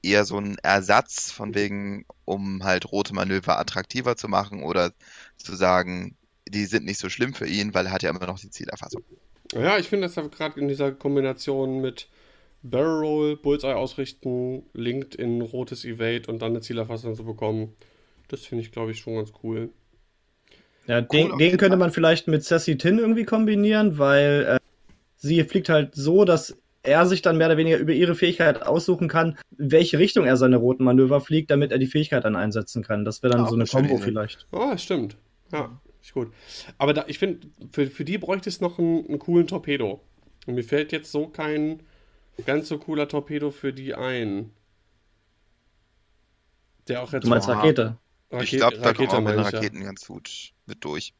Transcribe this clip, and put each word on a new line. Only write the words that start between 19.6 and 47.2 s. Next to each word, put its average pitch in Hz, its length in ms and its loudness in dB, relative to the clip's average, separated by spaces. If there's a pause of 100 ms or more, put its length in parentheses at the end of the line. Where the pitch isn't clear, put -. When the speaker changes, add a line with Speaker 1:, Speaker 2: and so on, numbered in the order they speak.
Speaker 3:
Ja, 120 140 2
den, 147 260 2
Speaker 1:
Cool, - 60 -4
auf 139 60 -6
Speaker 3:
den 156 80 6
Speaker 1:
jeden 180 120 4
Speaker 3:
könnte 190 140 6
Speaker 1:
Fall. 190 60 4
Speaker 3:
man 175 140 4
vielleicht 165 360 2
mit 151 160 0
Sassy 160 320 0
Tin 180 220 2
irgendwie 226 260 2
kombinieren, 214 760 2
weil, 143 480 4
äh, 127 140 2 (560)
sie 160 280 2
fliegt 180 260 -2
halt 151 240 2
so, 160 320 6
dass 165 320 2 (240)
er 156 240 6
sich 185 160 2
dann 165 160 4
mehr 160 80 6
oder 160 100 4
weniger 160 220 4
über 156 160 0
ihre 170 200 4
Fähigkeit 170 480 2
aussuchen 170 460 0
kann, 165 300 0 (200)
in 139 140 -2
welche 160 260 4
Richtung 185 280 4
er 127 100 6
seine 127 200 6
roten 127 280 2
Manöver 131 380 6
fliegt, 156 280 -2
damit 143 220 2
er 127 60 0
die 131 80 2
Fähigkeit 147 380 0
dann 107 120 0
einsetzen 107 460 -4
kann. 104 240 -4
Das - 160 -8
wäre 123 100 4
dann 120 120 4
Speaker 1:
Ja, 113 40 0
Speaker 3:
so 117 60 0
eine 113 80 2
Speaker 1:
eine 113 40 2
schöne 131 220 2
Speaker 3:
Kombo 131 80 2
Speaker 1:
Idee. 101 80 -2
Speaker 3:
vielleicht. 107 480 -6
Speaker 2:
Oh, 240 240 -2
stimmt. 131 400 -6 (360)
Ja, 151 80 -6
Speaker 1:
Ja. 123 200 -12 (220)
Speaker 2:
ist - 100 -20
gut. 117 180 -6 (460)
Aber 143 160 2
da, 156 160 0
ich 143 100 -10
find, - 280 -4 (260)
für, 143 140 0
für 135 180 -8
die 185 140 -4
bräuchte 185 320 -4
es - 100 -10
noch 175 180 -2
einen, 170 280 0
einen 143 120 -4
coolen 170 280 4
Torpedo. 139 560 -4 (440)
Und 123 100 -6
mir 120 80 -2
fällt 147 280 -2
jetzt 156 180 -8
so 151 180 -4
kein 156 540 -4 (640)
ganz 151 240 -2
so 156 80 -6
cooler 147 320 -4
Torpedo 147 420 -4
für 139 220 -6
die 135 220 -10
ein. 113 560 -4 (2500)
Der 123 140 -4
auch 123 100 -10
jetzt 131 120 -4